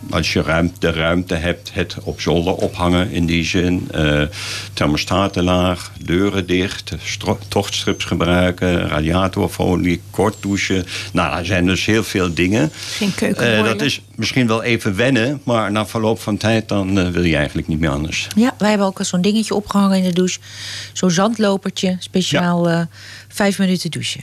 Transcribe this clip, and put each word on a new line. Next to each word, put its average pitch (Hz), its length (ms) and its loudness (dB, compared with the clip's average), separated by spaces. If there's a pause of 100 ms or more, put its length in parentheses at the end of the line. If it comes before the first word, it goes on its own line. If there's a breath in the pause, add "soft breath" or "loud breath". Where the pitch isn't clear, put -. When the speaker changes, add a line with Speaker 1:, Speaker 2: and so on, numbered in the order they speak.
(100)
Speaker 1:
als 85 220 -2
je 95 100 2
ruim-, 82 360 2
de 82 120 2
ruimte 85 440 0
hebt, 82 380 -2
het - 300 -4
op - 180 -8
zolder 85 340 2
ophangen 90 560 0
in 85 160 0
die 82 180 2
zin. 90 460 0
Eh, 76 320 2 (500 loud breath)
thermostaten 92 720 0
laag, 90 480 0 (120)
deuren 95 420 0
dicht, - 460 -2 (120)
stro-, - 340 -4 (100)
tochtstrips - 560 -2
gebruiken, 87 840 2
radiatorfolie, 90 1120 0 (100)
kort 104 300 0
douchen. 98 460 0 (260 loud breath)
Nou, 85 260 0
er 87 80 -4
zijn 90 200 2
dus 92 180 2
heel 107 200 4
veel 90 300 0
dingen. 104 360 2 (260 loud breath)
Speaker 2:
Geen 202 180 0
keukenboiler. 120 500 0
Speaker 1:
Eh, - 0 -
dat 107 160 0
is - 200 -2 (140)
misschien 120 320 0
wel 110 160 2
even 110 340 0
wennen, 127 480 2
maar 110 280 2
na 107 140 0
verloop 110 340 0
van 104 160 -2
tijd 107 320 2
dan, 98 300 2
eh, 90 100 2
wil 87 160 0
je 80 120 4
eigenlijk 73 320 -2
niet 80 120 0
meer 80 100 2
anders. 73 460 -4
Speaker 3:
Ja, 240 220 4
wij 202 100 2
hebben 202 180 2
ook 190 160 -4
zo'n 180 200 0
dingetje 208 320 2
opgehangen 196 440 2
in 185 60 2
de 185 80 0
douche. 180 260 0 (540 loud breath)
Zo'n - 180 2
zandlopertje, 196 880 0
speciaal, 175 720 2
Speaker 1:
Ja. 170 120 2
Speaker 3:
eh, 170 60 -2 (420 loud breath)
vijf 202 300 0
minuten 185 320 0
douchen. 123 320 -6